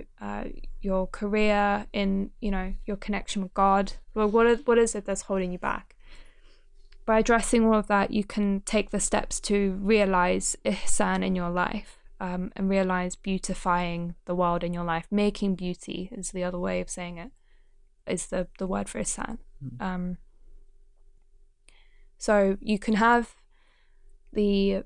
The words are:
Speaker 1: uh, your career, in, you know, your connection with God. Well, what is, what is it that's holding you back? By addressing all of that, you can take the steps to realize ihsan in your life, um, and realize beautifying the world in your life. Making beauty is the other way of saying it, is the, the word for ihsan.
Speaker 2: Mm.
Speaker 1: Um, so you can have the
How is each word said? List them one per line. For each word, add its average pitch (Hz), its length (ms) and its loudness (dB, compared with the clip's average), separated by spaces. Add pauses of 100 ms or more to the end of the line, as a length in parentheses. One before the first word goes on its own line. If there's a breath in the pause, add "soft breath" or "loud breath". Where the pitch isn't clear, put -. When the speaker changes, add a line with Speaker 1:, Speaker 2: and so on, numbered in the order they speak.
(220)
Speaker 1:
uh, 202 220 -8 (380)
your 190 260 0
career, 208 840 2
in, 196 360 0 (120)
you 202 100 -2
know, 190 240 -2 (100)
your 202 120 -2
connection 202 440 -4
with 185 140 -6
God. 196 380 4 (200)
Well, 214 140 2
what 226 180 6
is, 233 220 4
what 233 100 6
is 233 160 4
it 202 120 -6
that's 196 180 -4
holding 190 280 -2
you 180 60 -8
back? - 380 -6 (1080 soft breath)
By 220 140 4
addressing 226 460 4
all 220 80 6
of 214 140 2
that, 202 240 2
you 208 120 0
can 202 380 0
take 208 300 -2
the 202 80 0
steps - 420 -2
to 202 400 2
realize 190 840 2
ihsan 190 640 2
in 190 100 0
your 175 140 -2
life, 180 500 -4 (200)
um, 180 360 -6
and 190 140 0
realize 185 480 0
beautifying 175 1080 -2
the 180 120 -4
world 175 280 2
in 175 100 -2
your 175 120 -4
life. 165 260 -4
Making 202 440 0
beauty 180 580 -8
is 190 180 -10
the 180 140 -6
other 180 140 -6
way 185 200 -2
of 180 100 -6
saying 175 280 -10
it, 175 140 -14 (760)
is 180 200 -4
the, 185 200 -4 (100)
the 190 100 -6
word 196 200 -4
for - 120 -8
ihsan. - 400 -6 (220)
Speaker 2:
Mm. 123 200 -12
Speaker 1:
Um, 180 360 -4 (2000 soft breath)
so 196 440 4
you 208 180 0
can 220 160 0
have 233 400 4 (960)
the 196 540 2